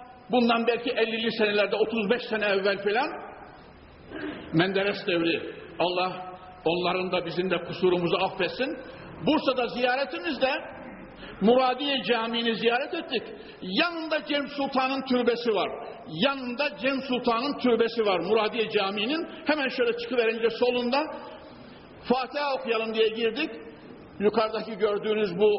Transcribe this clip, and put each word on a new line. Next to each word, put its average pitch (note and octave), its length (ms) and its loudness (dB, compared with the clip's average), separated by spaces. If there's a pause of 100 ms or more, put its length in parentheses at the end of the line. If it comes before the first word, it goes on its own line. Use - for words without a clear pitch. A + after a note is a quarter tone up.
(320)
bundan A#3 360 4
belki A#3 220 0
ellili A3+ 420 0
senelerde, G#3 440 2
otuz G#3 340 0
beş A#3+ 120 4
sene G#3+ 240 -2
evvel G3 380 2
falan A#3+ 260 2 (1400)
Menderes F#3+ 540 2
devri, E3 460 0 (260)
Allah F3+ 540 -2 (320)
onların F3+ 460 2
da F3 140 0
bizim F3+ 260 -2
de E3+ 120 0
kusurumuzu F3+ 540 2
affetsin. F#3+ 600 0 (480)
Bursa'da B3 420 2
ziyaretimizde C4 840 0 (920)
Muradiye B3+ 640 4
Camii'ni A#3 520 0
ziyaret A#3 380 0
ettik. C#4+ 300 -4 (380)
Yanında D#4 640 -2
Cem C#4+ 220 -2
Sultan'ın C4 580 -2
türbesi A#3 500 2
var. D#3 140 0 (380)
Yanında B3 720 -2
Cem C4 240 0
Sultan'ın A#3+ 580 0
türbesi A3+ 460 2
var. F#3 140 2
Muradiye G#3+ 500 0
Camii'nin G#3 580 0 (180)
hemen C#4+ 220 2
şöyle A#3+ 300 0
çıkıverince A3+ 520 2
solunda B3 540 2 (1000)
Fatiha C4 500 0
okuyalım A3+ 400 -2
diye A3 140 4
girdik. A3+ 420 -2 (720)
Yukarıdaki A3 580 0
gördüğünüz G#3 600 0
bu G#3 200 8